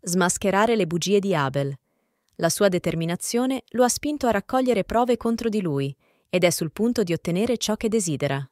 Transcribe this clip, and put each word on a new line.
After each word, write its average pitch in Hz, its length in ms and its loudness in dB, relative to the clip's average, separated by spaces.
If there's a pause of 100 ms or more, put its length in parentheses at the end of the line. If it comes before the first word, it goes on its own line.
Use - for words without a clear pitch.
smascherare 185 720 2
le 202 100 2
bugie 175 340 0
di 190 140 0
Abel. 139 420 0 (600)
La 165 140 0
sua 202 200 2
determinazione 180 1000 -2
lo 240 140 2
ha 247 60 4
spinto 294 380 -4
a 233 40 2
raccogliere 226 520 0
prove 233 340 2
contro 233 320 -2
di 208 120 -2
lui, 139 340 -2 (340)
ed 180 140 0
è 175 80 8
sul 160 200 -4
punto 240 300 0
di 175 120 0
ottenere 196 440 -2
ciò 214 180 -2
che 233 120 -4
desidera. 143 640 -2